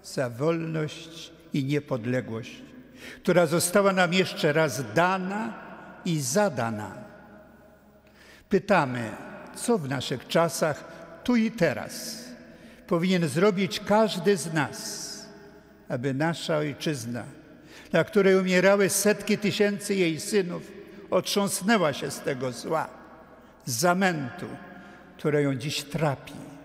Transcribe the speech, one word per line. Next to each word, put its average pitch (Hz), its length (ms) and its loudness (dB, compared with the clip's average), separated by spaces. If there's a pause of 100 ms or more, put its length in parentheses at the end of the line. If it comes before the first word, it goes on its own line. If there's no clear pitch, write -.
za - 260 -4
wolność 160 1000 -4 (220)
i 139 120 0
niepodległość, 123 960 -2 (600)
która 175 220 6
została 190 480 4
nam 180 200 4
jeszcze 170 400 2
raz 135 400 0
dana 190 680 0 (460)
i 165 140 0
zadana. 123 720 -2 (1600)
Pytamy, 127 640 2 (440)
co 233 220 0
w 139 120 -4
naszych 127 380 -4
czasach, 160 560 2 (400)
tu 247 120 2
i 226 160 2
teraz, - 760 -4 (600)
powinien 175 400 2
zrobić 180 520 2
każdy 202 580 2
z 160 160 -6
nas, - 760 -6 (600)
aby 135 240 -2
nasza 156 440 0
ojczyzna, 127 680 -4 (680)
dla 165 120 4
której 190 320 6
umierały 185 540 6
setki 208 480 2
tysięcy 202 580 0
jej 165 240 2
synów, 175 520 -2 (380)
otrząsnęła 185 840 2
się 147 180 -6
z - 80 -10
tego 131 320 -4
zła, 156 380 -4 (760)
z 139 60 -6
zamętu, 160 720 0 (720)
które 147 240 2
ją 139 140 2
dziś 131 280 -4
trapi 147 500 -4 (320)